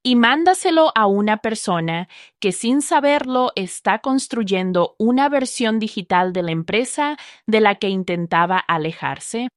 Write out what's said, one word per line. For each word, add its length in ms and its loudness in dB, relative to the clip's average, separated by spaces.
Y 140 2
mándaselo 800 4
a 100 4
una 320 2
persona 720 -4
que 120 0
sin 300 0
saberlo 760 0
está 440 -4
construyendo 960 0
una 320 2
versión 480 0
digital 560 0
de 80 -2
la 100 -4
empresa 680 -2
de 160 2
la 140 4
que 140 -4
intentaba 680 0
alejarse. 1000 -4